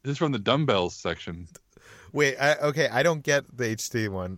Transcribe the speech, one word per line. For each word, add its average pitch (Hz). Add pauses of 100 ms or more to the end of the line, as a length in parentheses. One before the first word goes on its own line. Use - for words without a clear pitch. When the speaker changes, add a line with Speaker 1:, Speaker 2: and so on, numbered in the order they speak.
Speaker 1:
This 139
is 143
from 156
the 120
dumbbells 113
section. 85 (640)
Speaker 2:
Wait, 139
I, 143
okay, 147
I 117
don't 160
get 143 (140)
the 123
H 110
T 110
one. 92